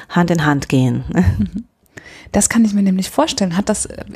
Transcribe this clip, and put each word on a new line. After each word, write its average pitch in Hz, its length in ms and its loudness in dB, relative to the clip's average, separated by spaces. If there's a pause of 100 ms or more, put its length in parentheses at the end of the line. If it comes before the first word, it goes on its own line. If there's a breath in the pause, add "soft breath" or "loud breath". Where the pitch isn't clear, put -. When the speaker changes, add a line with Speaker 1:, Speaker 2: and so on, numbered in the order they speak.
(100)
Speaker 1:
Hand 175 200 2
in 165 160 0
Hand 143 220 0
gehen. 127 400 2
<laughs> - 60 -6
Speaker 2:
Mhm. 180 500 0 (680 loud breath)
Das 202 160 2
kann 233 160 4
ich 208 100 0
mir 202 80 2
nämlich 190 280 0
vorstellen. 208 460 0
Hat 196 120 0
das, - 180 -2 (300)